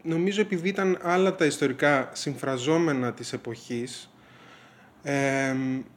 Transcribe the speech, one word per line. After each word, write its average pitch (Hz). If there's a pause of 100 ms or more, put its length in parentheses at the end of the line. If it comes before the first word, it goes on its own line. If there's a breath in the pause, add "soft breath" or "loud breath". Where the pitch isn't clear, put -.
νομίζω 180
επειδή 196
ήταν 190
άλλα 185
τα 175
ιστορικά 139
συμφραζόμενα 135
της 120
εποχής, 120 (920 soft breath)
εμ, 135 (140)